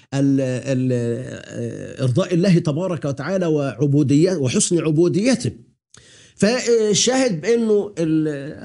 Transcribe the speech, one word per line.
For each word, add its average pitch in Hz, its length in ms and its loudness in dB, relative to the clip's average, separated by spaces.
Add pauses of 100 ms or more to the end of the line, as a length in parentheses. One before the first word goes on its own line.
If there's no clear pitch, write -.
(140)
ال-، 131 800 0
آه، 117 1120 -6
إرضاء 131 300 0
الله 175 260 4
تبارك 160 460 -4
وتعالى 160 400 -4
وعبودية-، 143 920 2
وحسن 156 420 0
عبوديته. 175 720 0 (840)
فالشاهد 220 1080 2
بأنه 220 580 0
ال-، 156 640 -2